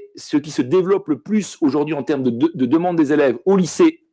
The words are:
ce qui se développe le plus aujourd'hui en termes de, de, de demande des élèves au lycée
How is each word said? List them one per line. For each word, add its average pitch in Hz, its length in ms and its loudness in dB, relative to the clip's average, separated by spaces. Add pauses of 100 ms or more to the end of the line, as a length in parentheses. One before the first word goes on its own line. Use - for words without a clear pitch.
(160)
ce - 200 -6
qui 151 140 -2
se - 120 -2
développe 180 460 0
le 139 120 -2
plus 208 400 -4
aujourd'hui 151 340 0
en 139 80 -6
termes 135 200 -2
de, 127 80 2
de, 120 240 0
de 127 120 -2
demande 170 300 0
des 151 160 2
élèves 139 320 2
au 196 120 4
lycée 170 560 2